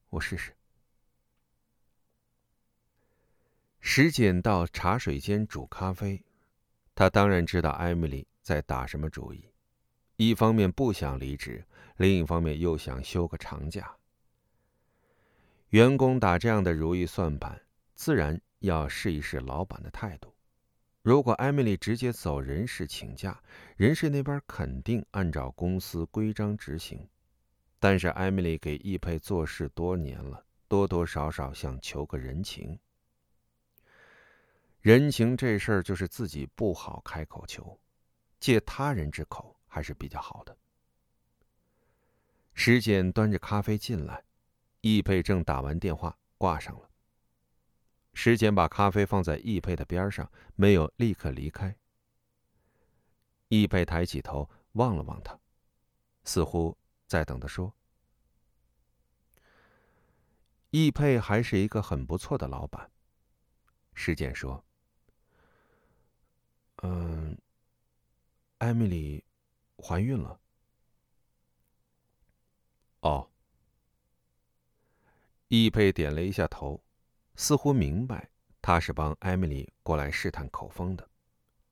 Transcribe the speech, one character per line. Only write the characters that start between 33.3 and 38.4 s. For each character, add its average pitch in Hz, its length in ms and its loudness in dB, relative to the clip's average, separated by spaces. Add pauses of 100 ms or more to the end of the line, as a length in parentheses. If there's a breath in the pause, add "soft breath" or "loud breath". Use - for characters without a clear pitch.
人 123 280 8
情 123 280 2
这 120 200 0
事 101 140 -2
儿 98 120 2
就 98 120 -4
是 87 140 -4
自 - 180 -8
己 73 180 -8 (120)
不 101 180 0
好 - 300 -12
开 80 220 -10
口 - 200 -16
求， - 320 -16 (600)